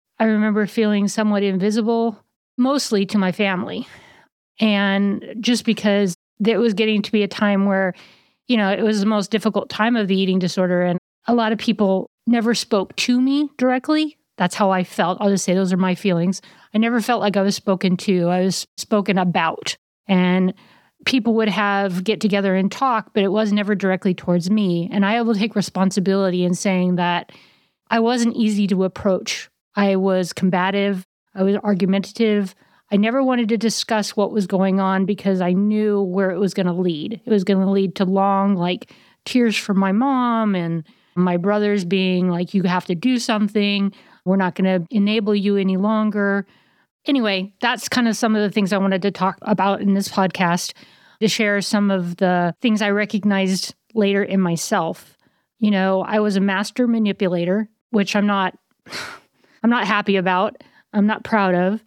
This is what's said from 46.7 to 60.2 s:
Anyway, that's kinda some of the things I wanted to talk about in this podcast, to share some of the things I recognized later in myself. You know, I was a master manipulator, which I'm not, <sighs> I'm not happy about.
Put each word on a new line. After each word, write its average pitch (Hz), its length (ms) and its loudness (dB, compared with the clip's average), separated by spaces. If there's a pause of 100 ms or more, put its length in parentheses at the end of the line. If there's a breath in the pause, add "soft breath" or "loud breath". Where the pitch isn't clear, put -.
Anyway, 208 540 0
that's 240 300 -2
kinda 233 240 2
some 220 220 0
of 208 60 2
the 208 100 0
things 196 200 0
I 202 60 0
wanted 190 240 0
to 196 100 0
talk 190 300 -2
about 196 400 0
in 196 120 2
this 196 140 -2
podcast, 180 680 0 (460 loud breath)
to 220 80 2
share 202 340 0
some 202 300 0
of 175 260 -2
the 175 440 2
things 220 200 2
I 208 100 0
recognized 202 840 0 (200)
later 202 280 2
in 196 160 -2
myself. 170 800 -4 (420)
You 208 120 2
know, 190 320 2
I 214 160 -2
was 214 160 0
a 196 60 2
master 202 460 0
manipulator, 196 800 0 (220)
which 202 260 0
I'm 208 120 2
not, 196 300 -2 (280)
<sighs> - 800 -18
I'm 226 60 2
not 202 180 0
happy 208 280 0
about. 185 460 0 (360 loud breath)